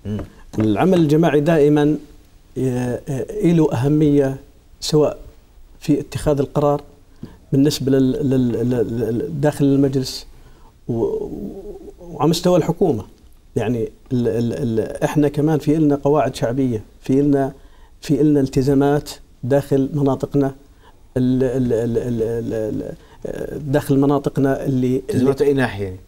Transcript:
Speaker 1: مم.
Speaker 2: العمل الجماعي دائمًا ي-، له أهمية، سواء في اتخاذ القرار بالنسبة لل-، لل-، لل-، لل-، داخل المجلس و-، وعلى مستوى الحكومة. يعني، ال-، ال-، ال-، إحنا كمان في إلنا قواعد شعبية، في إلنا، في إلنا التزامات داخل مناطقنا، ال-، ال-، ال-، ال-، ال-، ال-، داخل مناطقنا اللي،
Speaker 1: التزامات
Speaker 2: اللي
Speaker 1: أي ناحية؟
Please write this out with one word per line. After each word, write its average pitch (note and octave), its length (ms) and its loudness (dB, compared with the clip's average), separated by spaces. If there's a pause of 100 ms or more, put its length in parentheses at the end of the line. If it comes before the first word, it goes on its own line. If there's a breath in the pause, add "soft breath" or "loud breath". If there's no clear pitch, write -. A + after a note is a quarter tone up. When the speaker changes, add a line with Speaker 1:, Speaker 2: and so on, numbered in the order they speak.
Speaker 1:
مم. G#2 100 -6 (420 loud breath)
Speaker 2:
العمل A2 400 2
الجماعي D3+ 420 4
دائمًا D3+ 560 4 (600)
ي-، B2+ 960 -2
له D#3+ 200 4
أهمية، C#3+ 640 2 (440)
سواء D3 360 2 (640)
في - 200 0
اتخاذ C#3+ 380 -2
القرار C#3+ 440 0 (720 loud breath)
بالنسبة C#3 380 2
لل-، C3 220 4
لل-، C3 400 0
لل-، A#2 480 -2
لل-، A#2+ 400 -4
داخل D3 240 0
المجلس C#3 600 0 (640 soft breath)
و-، A2+ 400 -2 (720)
وعلى E3+ 300 -2
مستوى F3+ 260 2
الحكومة. D#3 480 0 (520)
يعني، A2+ 320 -2 (240)
ال-، A#2+ 160 0
ال-، A#2 520 -2
ال-، - 240 -4
إحنا D3 240 0
كمان D3 300 0
في D3 180 0
إلنا C#3+ 280 2
قواعد C#3+ 320 2
شعبية، B2 460 -2 (200)
في C3+ 180 2
إلنا، C#3 320 2 (480 soft breath)
في C3+ 200 0
إلنا D3 200 4
التزامات C#3 680 2 (320)
داخل C3+ 520 0
مناطقنا، C#3 520 0 (720 soft breath)
ال-، B2+ 260 2
ال-، B2 300 0
ال-، A#2 260 0
ال-، A#2+ 240 -2
ال-، A2+ 680 -4 (340 soft breath)
ال-، - 460 -8
داخل C#3 260 2
مناطقنا C#3 640 0
اللي، B2+ 320 0
Speaker 1:
التزامات C3 440 0
Speaker 2:
اللي C#3+ 100 4
Speaker 1:
أي C#3 40 2
ناحية؟ G2+ 420 -4 (120)